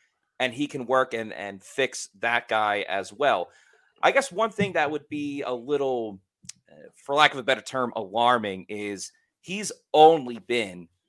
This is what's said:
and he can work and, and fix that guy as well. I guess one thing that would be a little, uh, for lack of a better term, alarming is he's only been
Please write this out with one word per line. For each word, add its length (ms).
and 140
he 140
can 180
work 280
and, 200
and 300
fix 460
that 280
guy 400
as 240
well. 380
I 80
guess 200
one 200
thing 220
that 160
would 200
be 320
a 100
little, 720
uh, 40
for 200
lack 180
of 60
a 40
better 180
term, 340
alarming 720
is 420
he's 300
only 460
been 480